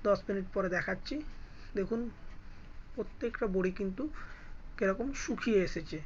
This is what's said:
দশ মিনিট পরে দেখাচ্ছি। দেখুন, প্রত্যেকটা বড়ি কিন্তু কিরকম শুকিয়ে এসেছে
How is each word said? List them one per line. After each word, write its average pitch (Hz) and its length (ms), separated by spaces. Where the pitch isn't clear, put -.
দশ 202 160
মিনিট 196 240
পরে 190 160
দেখাচ্ছি। 185 460
দেখুন, 226 340
প্রত্যেকটা 233 520
বড়ি 185 240
কিন্তু 196 380
কিরকম 220 360
শুকিয়ে 220 500
এসেছে 160 420